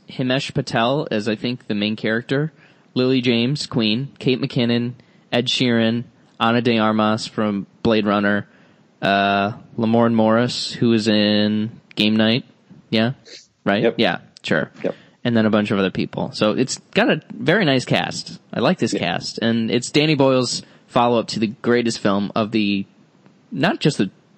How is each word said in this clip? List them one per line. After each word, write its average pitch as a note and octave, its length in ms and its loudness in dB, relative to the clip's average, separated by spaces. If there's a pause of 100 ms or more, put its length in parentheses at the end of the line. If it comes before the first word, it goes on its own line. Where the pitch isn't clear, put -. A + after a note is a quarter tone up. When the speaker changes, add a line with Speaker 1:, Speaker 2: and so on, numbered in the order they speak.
Speaker 1:
Himesh C3 460 -4
Patel C3 560 0
as, G#2+ 180 -2
I A2 60 0
think, B2 320 -8
the A2 80 -4
main G#2+ 200 -2
character, A#2 560 -2 (440)
Lily B2+ 260 2
James, B2 460 0
Queen, A#2 500 -2
Kate B2+ 240 0
McKinnon, A#2+ 520 -2 (380)
Ed B2 140 0
Sheeran, A#2 600 0 (340)
Ana A#2 220 2
de A#2 180 2
Armas A2 480 2
from G#2 400 -4 (160)
Blade A2 240 2
Runner, G2+ 400 0 (560)
uh, G2 480 2 (260)
Lamorne A#2 380 2
Morris, A2+ 580 2
who A#2 200 2
is A2 140 2
in G#2+ 720 0 (160)
Game G#2+ 200 2
Night. A2 280 2 (460)
Yeah? A2+ 240 0 (520)
Right? G#2 180 2
Speaker 2:
Yep. A#2 160 2
Speaker 1:
Yeah, G2 180 2 (240)
sure. - 300 -2 (120)
Speaker 2:
Yep. - 120 -4 (280)
Speaker 1:
And A#2+ 140 0
then A2 80 2
a G#2+ 60 2
bunch G#2 180 2
of G#2+ 80 0
other F#2+ 140 0
people. - 400 -6
So G#2+ 220 0
it's C3 260 -2 (160)
got A3 160 2
a D3+ 100 -2 (100)
very E3+ 340 0
nice C3 200 0
cast. F2 540 -4 (120)
I - 100 -4
like D#3+ 180 2
this A2 140 0
Speaker 2:
Yeah. G2+ 60 -2
Speaker 1:
cast. - 440 -4
And A2+ 260 0
it's A#2+ 220 -2
Danny D3+ 240 2
Boyle's C3 480 0 (240)
follow-up A#2+ 420 2
to G#2 100 -6
the A2 80 0 (140)
greatest A#2 380 0
film G2+ 360 0
of A2 140 0
the, G2+ 380 -2 (640)
not G#3 280 -2
just - 200 0
the G2 100 0 (280)